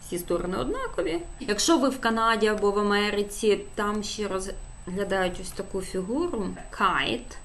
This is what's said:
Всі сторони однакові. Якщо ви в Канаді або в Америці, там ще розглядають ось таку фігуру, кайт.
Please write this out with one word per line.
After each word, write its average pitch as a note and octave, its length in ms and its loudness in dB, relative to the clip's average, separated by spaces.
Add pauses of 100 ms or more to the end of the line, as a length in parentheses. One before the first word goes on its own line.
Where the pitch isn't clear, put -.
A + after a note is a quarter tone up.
Всі F3+ 120 -4
сторони F3+ 380 -2
однакові. F#4+ 600 -2 (220)
Якщо A#3 380 4
ви C4 100 4
в C4 120 -2
Канаді A3+ 460 4
або G3+ 240 4
в G3+ 80 2
Америці, G#3 840 2 (140)
там G#3 280 0
ще G#3 260 -4
розглядають F#3+ 1120 -2
ось - 100 -8
таку F#3+ 300 -6
фігуру, G#3 680 -2 (240)
кайт. D#3+ 760 0